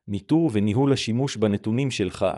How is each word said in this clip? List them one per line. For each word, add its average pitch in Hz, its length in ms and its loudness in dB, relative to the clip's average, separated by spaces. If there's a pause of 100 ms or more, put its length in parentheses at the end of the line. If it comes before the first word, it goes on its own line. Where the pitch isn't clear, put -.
ניטור 151 460 0
וניהול 107 400 2
השימוש 123 440 -2
בנתונים 110 540 0
שלך, 95 340 -2 (120)